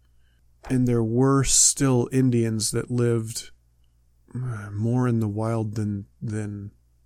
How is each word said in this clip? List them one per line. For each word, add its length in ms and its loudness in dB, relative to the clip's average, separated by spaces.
and 180 2
there 160 2
were 420 4
still 680 2
Indians 600 2
that 180 -4
lived, 600 -2
uh, 360 -8
more 380 0
in 120 2
the 80 0
wild 480 -2
than, 280 -4
than 520 -8